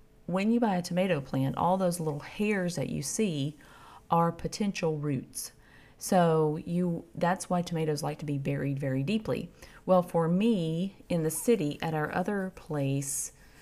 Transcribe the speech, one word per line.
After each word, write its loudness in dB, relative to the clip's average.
when 0
you 4
buy 2
a 0
tomato 0
plant, -2
all 2
those 0
little -4
hairs -2
that -2
you -4
see -2
are 4
potential -2
roots. -6
So 4
you, 0
that's 0
why 2
tomatoes -2
like -4
to -8
be -2
buried -2
very -2
deeply. -2
Well, 6
for 0
me, 2
in 0
the 0
city, 0
at -2
our -2
other -2
place, -4